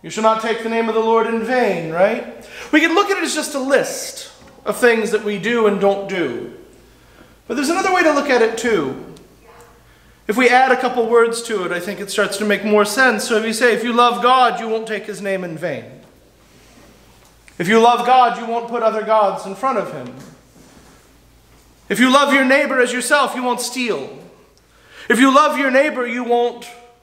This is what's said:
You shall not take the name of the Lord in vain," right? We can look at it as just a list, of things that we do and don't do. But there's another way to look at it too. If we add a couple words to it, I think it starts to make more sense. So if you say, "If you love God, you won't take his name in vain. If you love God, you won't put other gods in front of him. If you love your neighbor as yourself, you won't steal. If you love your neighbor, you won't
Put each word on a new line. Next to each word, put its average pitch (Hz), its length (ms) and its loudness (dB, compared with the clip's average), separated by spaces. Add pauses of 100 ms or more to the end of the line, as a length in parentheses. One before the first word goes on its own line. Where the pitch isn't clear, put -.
You 165 80 -14
shall 214 140 -4
not 220 180 4
take 226 220 -4
the 226 60 -4
name 226 180 0
of 220 80 -2
the 220 40 2
Lord 226 280 2
in 226 160 -2
vain," 202 480 0
right? 214 520 0 (280)
We 302 80 6
can 330 160 2
look 403 140 2
at 392 80 0
it 349 40 -4
as 285 100 -4
just 302 220 -6
a 269 60 -4
list, - 680 -2 (380)
of - 120 -4
things 226 340 2
that 208 140 -2
we 208 140 -4
do 220 280 0
and 196 140 2
don't 196 280 0
do. 170 460 -6 (920)
But 233 80 -8
there's 277 160 -2
another 381 240 0
way 359 80 2
to 311 100 4
look 277 160 0
at 240 140 4
it 220 160 0
too. 151 460 -2 (1200)
If 214 100 -4
we 247 120 4
add 254 220 4
a 247 60 4
couple 247 320 -2
words 233 340 2
to 196 220 -6
it, 175 80 -4
I 170 80 -4
think 185 200 -10
it 196 100 -10
starts - 260 -2
to 214 80 -4
make 202 200 0
more 208 200 4
sense. 226 420 0
So 220 120 0
if 214 80 0
you 220 80 -2
say, 247 180 2
"If 214 100 -2
you 240 120 -2
love 240 280 2
God, 247 380 4
you 226 80 -6
won't 220 180 -4
take 214 200 -8
his 196 160 -12
name 196 200 -2
in 165 140 -8
vain. 139 280 -8 (1700)
If 170 80 -4
you 226 140 4
love 233 260 4
God, 247 320 4
you 233 60 -10
won't 226 240 -6
put 240 140 -4
other 214 200 -2
gods 202 440 0
in 196 80 -10
front 254 240 -2
of 180 140 -6
him. 123 220 -14 (1700)
If 202 100 -2
you 254 140 4
love 277 220 4
your 269 100 4
neighbor 269 360 2
as 240 120 0
yourself, 254 420 0
you 254 80 -6
won't 247 200 -2
steal. 175 480 -6 (960)
If 233 100 0
you 262 160 6
love 285 240 4
your 277 120 0
neighbor, 262 360 0
you 240 180 -6
won't 240 420 -2 (360)